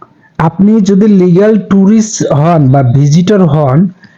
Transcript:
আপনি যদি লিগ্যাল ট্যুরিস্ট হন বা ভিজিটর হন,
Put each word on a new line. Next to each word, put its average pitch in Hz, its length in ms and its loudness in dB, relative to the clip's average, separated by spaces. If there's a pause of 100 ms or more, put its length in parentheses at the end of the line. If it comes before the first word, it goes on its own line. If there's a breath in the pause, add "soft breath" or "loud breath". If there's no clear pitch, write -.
(380 loud breath)
আপনি 202 420 0
যদি 196 280 0
লিগ্যাল 196 500 2
ট্যুরিস্ট 208 760 -2
হন 151 360 0
বা 135 140 0
ভিজিটর 151 600 0
হন, 151 440 0 (300 soft breath)